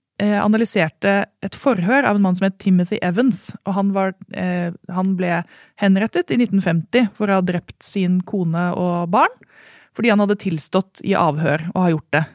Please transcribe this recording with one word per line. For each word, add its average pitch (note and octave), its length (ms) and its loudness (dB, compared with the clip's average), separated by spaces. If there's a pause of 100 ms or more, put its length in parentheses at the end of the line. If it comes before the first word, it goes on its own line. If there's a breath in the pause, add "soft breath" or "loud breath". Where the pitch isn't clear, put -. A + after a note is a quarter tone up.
(180)
eh, G#3 220 0
analyserte G3+ 840 0 (160)
et G3 100 -8
forhør A#3+ 560 2
av G#3 80 2
en G3+ 60 2
mann F#3 120 2
som F#3 120 0
het F#3+ 120 -2
Timothy F#3 440 2
Evans, G3 520 -2 (120)
og G3 80 -2
han G3 180 0
var, F#3+ 220 -2 (180)
eh, F3 380 -4 (180)
han F#3 280 -2
ble E3+ 280 -2 (360 loud breath)
henrettet G3+ 500 2
i C4+ 60 0
nitten G3 260 2
femti E3+ 500 0
for G#3 140 -4
å G3 80 2
ha F#3+ 80 2
drept F3+ 400 -6
sin F#3 400 -2
kone F3 520 -2
og F3 360 -2
barn, D4+ 260 2 (580 loud breath)
fordi A#3 140 0
han G#3 100 4
hadde G#3 220 0
tilstått - 640 -4
i F#3+ 100 0
avhør D#3 580 0
å F#3 100 -2
ha F3+ 80 2
gjort D#3 200 -2
det. D3+ 140 0 (100)